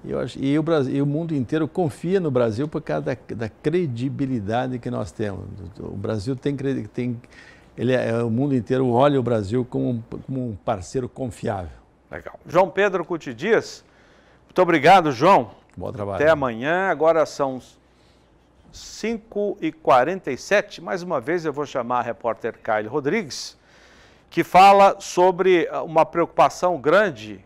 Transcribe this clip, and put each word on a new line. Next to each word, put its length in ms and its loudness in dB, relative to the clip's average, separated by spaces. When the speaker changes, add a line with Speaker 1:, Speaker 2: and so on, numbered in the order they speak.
Speaker 1:
E 80 -12
eu 80 -4
acho, 220 -6
e 180 0
o 60 0
Brasil, 280 0
e 80 -2
o 60 0
mundo 300 -4
inteiro 320 -2
confia 500 -2
no 140 -2
Brasil 340 -2
por 160 -8
causa 320 -6
da, 20 -8
da 120 -8
credibilidade 1300 -4
que 100 -8
nós 220 -6
temos. 320 -8
O 120 -10
Brasil 440 -6
tem 220 -4
credi-, 320 -6
tem, 340 -6
ele 160 0
é, 300 0
o 80 0
mundo 240 0
inteiro 360 0
olha 280 6
o 40 2
Brasil 420 0
como 260 -4
um, 120 -4
como 480 -8
um 40 -10
parceiro 540 -6
confiável. 680 -8
Speaker 2:
Legal. 380 -16
João 240 2
Pedro 340 0
Cuti 300 -8
Dias, 500 -2
muito 180 0
obrigado, 480 6
João. 400 4
Speaker 1:
Bom 140 -8
trabalho. 320 -4
Speaker 2:
Até 80 6
amanhã. 580 0
Agora 380 2
são 340 -4
cinco 880 -8
e 120 -2
quarenta 580 2
e 80 -4
sete. 420 -2
Mais 220 -6
uma 180 -4
vez 240 -4
eu 80 -2
vou 140 -6
chamar 320 -2
a 40 0
repórter 600 -6
Kylie 240 -2
Rodrigues, 720 -6
que 140 -2
fala 560 8
sobre, 720 2
ah, 100 -4
uma 240 2
preocupação 720 0
grande 640 0